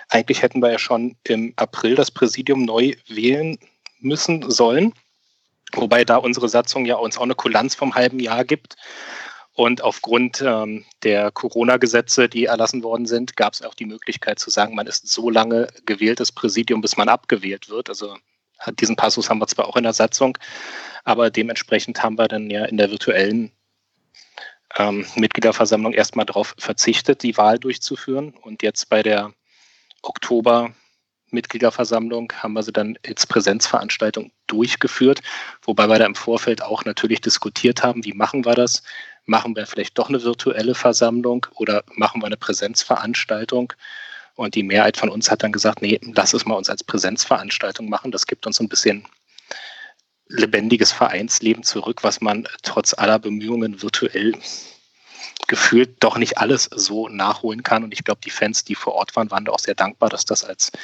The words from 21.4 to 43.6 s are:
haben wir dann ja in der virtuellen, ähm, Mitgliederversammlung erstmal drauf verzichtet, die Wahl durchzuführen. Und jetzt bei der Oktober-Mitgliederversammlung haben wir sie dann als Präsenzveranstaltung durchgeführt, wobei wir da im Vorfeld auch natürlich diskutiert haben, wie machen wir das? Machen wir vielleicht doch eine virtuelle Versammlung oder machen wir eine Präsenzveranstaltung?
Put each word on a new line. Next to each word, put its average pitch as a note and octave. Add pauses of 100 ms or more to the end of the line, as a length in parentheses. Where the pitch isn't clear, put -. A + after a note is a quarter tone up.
haben A2
wir A2+
dann G#2+
ja G#2
in A2
der G2+
virtuellen, G#2+ (1300)
ähm, G#2
Mitgliederversammlung A2
erstmal G#2+
drauf -
verzichtet, -
die A#2
Wahl G#2+
durchzuführen. C3+
Und -
jetzt -
bei G#2+
der G#2 (720)
Oktober-Mitgliederversammlung A#2
haben G#2+
wir G#2+
sie G#2+
dann A2
als -
Präsenzveranstaltung A2 (160)
durchgeführt, - (400)
wobei G#2+
wir A2
da A2+
im G2+
Vorfeld A#2
auch G#2+
natürlich A2
diskutiert -
haben, A#2
wie G#2
machen A2+
wir A#2+
das? A#2+ (460)
Machen A2
wir G#2+
vielleicht -
doch A2+
eine C3
virtuelle A#2+
Versammlung A#2+ (100)
oder G#2+ (140)
machen A2+
wir G#2+
eine G#2
Präsenzveranstaltung? - (640)